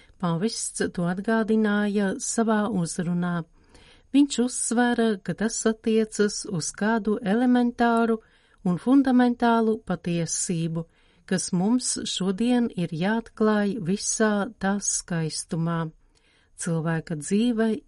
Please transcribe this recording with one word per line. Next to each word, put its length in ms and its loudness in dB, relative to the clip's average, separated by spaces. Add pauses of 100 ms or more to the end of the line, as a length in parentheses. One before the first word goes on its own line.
(140)
Pāvests 760 -2
to 160 -4
atgādināja 1120 0
savā 540 0
uzrunā. 640 -2 (800)
Viņš 260 4
uzsvēra, 760 2
ka 200 -6
tas 260 -4
attiecas 840 0
uz 260 -4
kādu 480 0
elementāru 1000 2 (420)
un 160 0
fundamentālu 1000 4
patiesību, 1080 -4 (400)
kas 240 -2
mums 400 0 (120)
šodien 680 0
ir 180 -4
jāatklāj 880 0
visā 540 0 (220)
tās 400 -2
skaistumā. 880 -4 (760)
Cilvēka 560 -2
dzīve 540 0 (200)